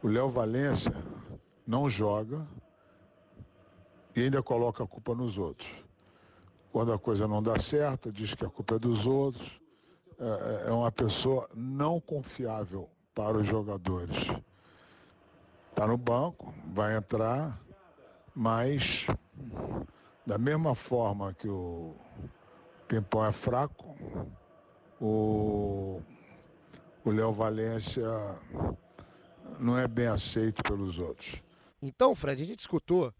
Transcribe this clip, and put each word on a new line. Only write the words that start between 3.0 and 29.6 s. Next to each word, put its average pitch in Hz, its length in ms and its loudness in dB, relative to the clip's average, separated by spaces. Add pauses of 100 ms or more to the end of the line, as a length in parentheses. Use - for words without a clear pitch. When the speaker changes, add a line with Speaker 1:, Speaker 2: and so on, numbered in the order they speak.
Speaker 1:
e 117 60 2
ainda 135 200 4
coloca 120 420 2
a - 40 -6
culpa 113 260 -6
nos 117 240 -2
outros. 85 340 -4 (1000)
Quando 117 200 2
a 107 60 2
coisa 107 300 2
não 107 160 2
dá 110 160 4
certo, 143 520 0
diz 101 220 -6
que - 100 -4
a 101 60 -4
culpa - 260 0
é 113 40 2
dos 113 260 4
outros. 135 540 2 (600)
É, 110 460 -2
é, 113 40 0
é - 20 4
uma 117 200 2
pessoa 123 600 2
não 139 480 0
confiável 110 880 -6 (240)
para 110 240 2
os 107 100 4
jogadores. 95 680 -2 (1600)
Tá 107 100 2
no 117 100 4
banco, 123 560 0 (140)
vai 104 320 0
entrar, 117 640 0 (760)
mas 120 680 2 (1200)
da 104 120 0
mesma 147 380 2
forma 101 580 0
que - 140 -8
o 85 480 -6 (920)
Pimpão 110 380 2
é 104 60 4
fraco, - 680 -2 (1040)
o, 104 1000 2 (1040)
o 113 60 2
Léo 110 220 4
Valência 110 720 0 (1600)
não 120 160 2